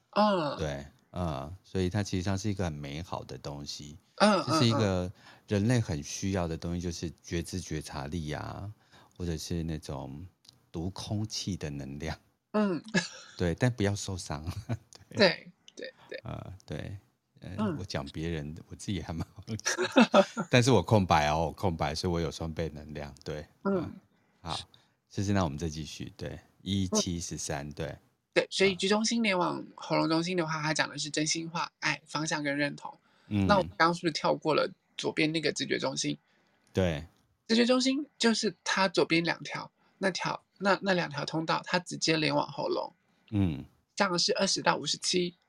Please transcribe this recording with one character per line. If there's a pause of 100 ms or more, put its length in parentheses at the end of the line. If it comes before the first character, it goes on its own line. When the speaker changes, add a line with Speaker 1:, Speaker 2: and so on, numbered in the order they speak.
(120)
Speaker 1:
对，
对，
对，
感-，
嗯。
Speaker 2:
对， (260)
嗯，
所
以
它
其
实
上
是
一
个
很
美
好
的
东
西， (180)
Speaker 1:
嗯，
Speaker 2:
这
是
一
个
Speaker 1:
嗯，
嗯。 (360)
Speaker 2:
人
类
很
需
要
的
东
西，
就
是 (100)
觉
知
觉
察
力
啊， (440)
或
者
是
那
种 (460)
读
空
气
的
能
量。 (340)
Speaker 1:
嗯。
<laughs>
Speaker 2:
对，
但
不
要
受
伤。 (320)
<laughs>
对。
Speaker 1:
对， (260)
对， (140)
对。
Speaker 2:
呃， (140)
对， (420)
呃，
Speaker 1:
嗯。
Speaker 2:
我
讲
别
人， (120)
我
自
己
还
蛮
好
笑。
Speaker 1:
<laughs>
Speaker 2:
但
是
我
空
白
哦，
我
空
白，
所
以
我
有
双
倍
能
量，
对， (160)
Speaker 1:
嗯。
Speaker 2:
嗯。 (460)
好， (500)
就
是
那
我
们
再
继
续，
对， (220)
一、
Speaker 1:
嗯。
Speaker 2:
七、
十
三，
对， (360)
Speaker 1:
对，
所
以
居
中
心
连
往 (120)
喉
咙
中
心
的
话，
Speaker 2:
嗯。
Speaker 1:
它
讲
的
是
真
心
话、 (100)
爱、
方
向
跟
认
同。 (300)
Speaker 2:
嗯。
Speaker 1:
那
我
们
刚
刚
是
不
是
跳
过
了 (240)
左
边
那
个
直
觉
中
心？ (560)
Speaker 2:
对。 (420)
Speaker 1:
直
觉
中
心 (120)
就
是
它
左
边
两
条， (280)
那
条， (140)
那，
那
两
条
通
道，
它
直
接
连
往
喉
咙。 (360)
Speaker 2:
嗯。 (320)
Speaker 1:
这
样
是
二
十
到
五
十
七， (140)